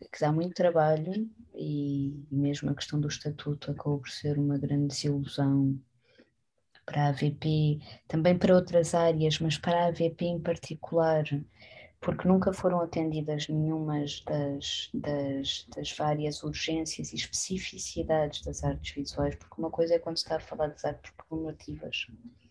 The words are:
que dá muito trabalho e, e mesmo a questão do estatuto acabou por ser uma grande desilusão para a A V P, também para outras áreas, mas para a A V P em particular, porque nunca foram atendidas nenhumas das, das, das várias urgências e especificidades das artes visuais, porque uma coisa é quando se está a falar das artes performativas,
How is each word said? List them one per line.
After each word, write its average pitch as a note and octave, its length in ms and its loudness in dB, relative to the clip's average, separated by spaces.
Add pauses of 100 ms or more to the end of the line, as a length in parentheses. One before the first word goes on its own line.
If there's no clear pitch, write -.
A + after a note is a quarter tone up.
(120)
que - 80 -12
dá D3+ 120 2
muito E3+ 220 0
trabalho E3+ 760 4 (260)
e, C#3+ 760 -2
e C#3 60 -2
mesmo C#3+ 340 2
a D3 60 0
questão - 240 -2
do D3 80 2
estatuto D3 640 -4
acabou C#3+ 280 -2
por B2+ 100 -12
ser D3 280 -2
uma C#3+ 200 2
grande C#3+ 300 0
desilusão C#3 920 2 (1040)
para D3 200 0
a C#3+ 40 4
A - 40 2
V D3 180 0
P, D3+ 480 2 (280)
também F3 300 4
para F#3 160 6
outras F3 400 4
áreas, D#3+ 460 4
mas D#3+ 180 2
para F3 280 2
a - 20 4
A F3 40 2
V E3 200 2
P F3 140 -4
em F3 140 -2
particular, D#3+ 840 0 (800)
porque D#3+ 260 -2
nunca F#3+ 240 4
foram F3+ 300 0
atendidas D#3 680 -2
nenhumas D#3 800 -2
das, C#3+ 680 -4
das, C#3 720 -4 (100)
das D3 180 -8
várias D3+ 500 -2
urgências D#3 680 -4
e - 20 -8
especificidades D#3+ 1300 -2
das C#3+ 220 -8
artes C#3+ 300 -4
visuais, C#3+ 420 -4
porque - 260 -14
uma E3 80 -4
coisa E3 260 2
é E3 40 4
quando E3 180 -6
se - 60 -2
está D#3+ 140 -2
a D#3 40 -6
falar - 260 -4
das D3+ 160 -10
artes - 280 -6
performativas, D#3 960 -8 (440)